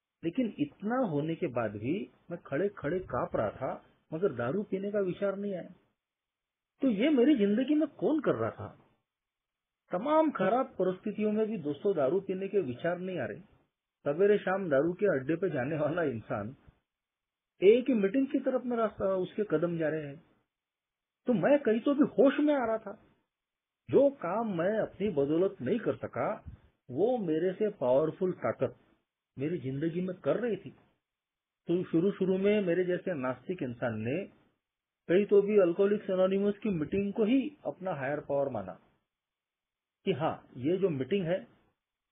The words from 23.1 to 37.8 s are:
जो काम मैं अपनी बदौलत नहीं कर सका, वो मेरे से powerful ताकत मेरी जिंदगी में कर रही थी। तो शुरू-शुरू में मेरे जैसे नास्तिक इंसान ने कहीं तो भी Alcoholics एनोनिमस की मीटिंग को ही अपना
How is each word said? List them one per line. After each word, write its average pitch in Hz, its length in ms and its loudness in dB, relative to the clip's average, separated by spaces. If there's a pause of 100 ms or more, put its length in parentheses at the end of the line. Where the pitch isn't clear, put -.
जो 269 180 8
काम 208 480 -4
मैं 202 220 0
अपनी 190 300 -2
बदौलत 160 520 2
नहीं 175 180 0
कर 135 160 -2
सका, 127 480 -6 (480)
वो 220 260 2
मेरे 175 360 -2
से 208 160 -2
powerful 156 600 0
ताकत - 440 -4 (640)
मेरी 160 180 -4
जिंदगी 143 440 -4
में 185 140 -6
कर 160 240 -2
रही 226 160 -2
थी। - 140 -10 (960)
तो 175 160 0
शुरू-शुरू 190 540 0
में 208 240 2
मेरे 180 240 0
जैसे 180 280 -2
नास्तिक 131 500 -6
इंसान 120 380 -4
ने 143 220 -2 (840)
कहीं 196 180 4
तो 202 160 6
भी 202 160 4
Alcoholics 196 520 4
एनोनिमस 190 480 2
की 220 120 -2
मीटिंग 196 440 -2
को 226 100 0
ही 247 420 2
अपना 180 280 -6